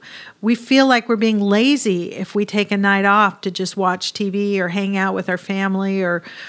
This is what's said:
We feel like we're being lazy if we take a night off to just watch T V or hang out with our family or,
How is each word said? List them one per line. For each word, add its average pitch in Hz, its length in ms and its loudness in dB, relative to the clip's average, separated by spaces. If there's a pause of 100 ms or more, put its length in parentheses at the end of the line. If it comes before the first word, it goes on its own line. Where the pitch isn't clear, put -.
(420)
We 220 120 2
feel 262 320 4
like 247 240 2
we're 233 60 2
being 220 260 0
lazy 202 720 2
if - 240 -8
we 208 100 0
take 208 260 -2
a 202 60 0
night 196 280 2
off 202 360 2
to 202 80 -4
just 185 260 -6
watch 185 380 -2
T 202 160 -4
V 202 320 -2
or 180 60 -2
hang 196 280 -2
out 190 200 0
with 190 120 -4
our 180 120 -2
family 196 640 -2
or, 175 180 -2 (280)